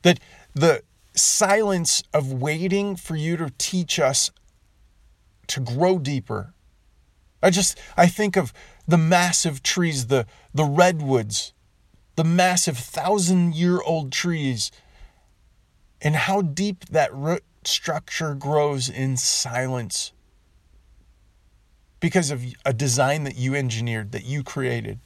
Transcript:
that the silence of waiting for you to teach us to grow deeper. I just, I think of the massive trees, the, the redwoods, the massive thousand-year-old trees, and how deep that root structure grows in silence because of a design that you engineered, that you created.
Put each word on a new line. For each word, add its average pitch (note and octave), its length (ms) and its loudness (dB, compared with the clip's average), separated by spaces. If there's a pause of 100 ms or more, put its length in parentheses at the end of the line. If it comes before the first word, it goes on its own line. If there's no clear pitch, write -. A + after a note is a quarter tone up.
that F3+ 180 6 (320)
the C#3+ 280 4 (320)
silence G3 880 2 (100)
of C3+ 180 0
waiting F3 640 -2
for D#3+ 220 -8
you D#3+ 180 -2
to D#3 220 -6
teach - 420 -2
us C3+ 320 2 (1160)
to - 120 -6
grow D3+ 400 0
deeper. B2+ 540 -6 (880)
I F#3+ 80 6
just, F#3 260 0 (180)
I F3 120 6
think G3 300 0
of C#3 140 -2 (360)
the E3 100 6
massive E3 640 2
trees, D3+ 460 0
the, B2+ 180 2 (260)
the D3+ 120 2
redwoods, C#3+ 920 2 (640)
the D#3+ 80 0
massive F3+ 520 2
thousand-year-old E3+ 1400 0
trees, D3 600 -2 (1300)
and D3+ 140 2
how G3 260 0
deep F3+ 440 -4
that D3+ 280 2
root D3+ 300 -4 (200)
structure - 680 -4
grows C#3 560 0
in C3 260 -2
silence B2 960 -4 (1900)
because E3+ 320 0
of B2+ 120 -6 (220)
a C#3 80 0
design C#3 520 0
that C#3 100 -8
you C3 180 -2
engineered, A2+ 580 -4
that A2 140 -10
you C#3 160 -6
created. A#2 640 -6